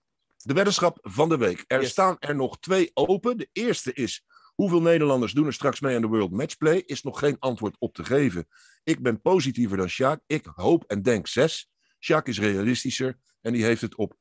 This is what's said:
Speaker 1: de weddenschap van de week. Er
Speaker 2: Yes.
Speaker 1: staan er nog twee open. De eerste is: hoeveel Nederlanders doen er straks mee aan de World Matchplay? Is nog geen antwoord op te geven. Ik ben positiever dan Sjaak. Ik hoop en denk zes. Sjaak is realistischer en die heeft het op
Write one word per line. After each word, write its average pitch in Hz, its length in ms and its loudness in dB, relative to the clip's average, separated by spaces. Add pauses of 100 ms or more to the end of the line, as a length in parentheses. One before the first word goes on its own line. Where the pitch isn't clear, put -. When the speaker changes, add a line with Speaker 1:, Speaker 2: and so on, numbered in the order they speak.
(380)
Speaker 1:
de - 160 -6
weddenschap 180 480 2
van 123 280 0
de 160 80 2
week. 95 300 0
Er 131 140 0
Speaker 2:
Yes. 131 80 -2
Speaker 1:
staan 185 300 2
er 147 160 -4
nog 131 240 -4
twee 185 340 0
open. 196 440 0
De - 140 -10
eerste 202 420 -4
is: - 320 -6 (300)
hoeveel 175 260 2
Nederlanders 143 520 2
doen 147 120 2
er 143 80 -2
straks - 260 -2
mee 135 160 -2
aan 117 60 0
de 113 60 0
World 107 240 0
Matchplay? 156 460 0
Is - 260 -6
nog 135 160 -8
geen 143 200 0
antwoord 110 400 -4
op 117 140 -6
te 85 120 -10
geven. 110 420 0 (360)
Ik 160 180 -2
ben 120 200 0
positiever 123 560 0
dan 92 120 -2
Sjaak. 135 360 -2
Ik 151 200 -4 (100)
hoop 147 280 2
en 101 180 -4
denk 98 260 0
zes. - 420 0 (300)
Sjaak 156 280 0
is 107 120 -4
realistischer 117 760 -2 (240)
en 113 120 -4
die 117 100 0
heeft 113 180 2
het 113 140 -8
op 101 260 -4